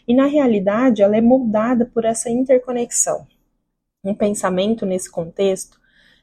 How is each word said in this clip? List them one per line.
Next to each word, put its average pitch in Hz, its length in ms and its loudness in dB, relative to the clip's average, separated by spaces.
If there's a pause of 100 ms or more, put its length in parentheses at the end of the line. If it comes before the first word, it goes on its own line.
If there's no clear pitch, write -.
E, 240 80 2
na 269 120 4
realidade, 226 760 2
ela 208 140 4
é 226 40 4
moldada 233 720 2
por 226 120 -2
essa 226 260 -2
interconexão. 240 960 -2 (800)
Um 196 100 -4
pensamento, 208 720 -2
nesse 185 240 -6
contexto, 190 680 -4 (420)